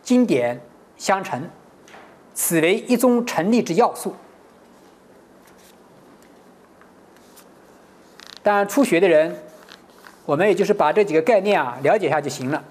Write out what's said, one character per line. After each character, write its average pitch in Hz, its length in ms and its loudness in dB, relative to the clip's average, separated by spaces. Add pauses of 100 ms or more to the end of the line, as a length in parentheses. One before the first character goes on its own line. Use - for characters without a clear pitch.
经 247 240 2
典 123 340 -2 (380)
相 190 260 -2
承， 127 180 -8 (920)
此 - 260 -2
为 175 200 2
一 240 180 0
宗 240 280 2
成 180 260 -2
立 240 100 2
之 170 140 -6
要 214 180 2
素。 - 220 -10 (4000)
当 208 140 2
然， 202 100 0
初 277 160 0
学 175 160 2
的 190 80 4
人， 165 260 2 (920)
我 147 100 -2
们 185 120 2
也 190 80 2
就 185 100 0
是 202 80 0
把 - 180 2
这 214 120 2
几 160 100 -2
个 160 80 2
概 208 200 2
念 190 200 0
啊 123 220 -6
了 165 140 4
解 185 100 -2
一 - 20 0
下 151 100 0
就 147 80 -6
行 127 220 -8
了。 143 220 -4